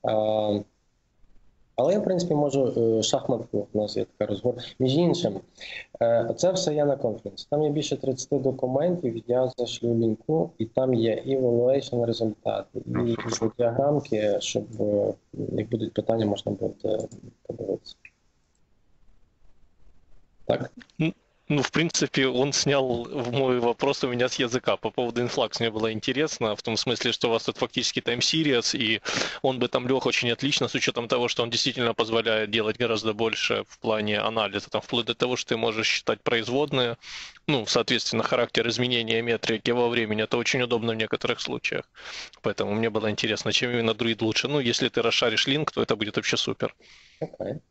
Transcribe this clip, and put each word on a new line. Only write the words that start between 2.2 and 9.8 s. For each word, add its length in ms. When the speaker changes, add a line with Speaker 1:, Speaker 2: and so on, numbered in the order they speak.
Speaker 1:
можу, 400
е, 40
шахматку, 680
у 80
нас 160
є 80
така 140
розгор-, 460
між 180
іншим, 440
е, 340
це 160
все 220
є 100
на 120
конференції. 540
Там 120
є 80
більше 260
тридцяти 420
документів, 880
я 320
зашлю 360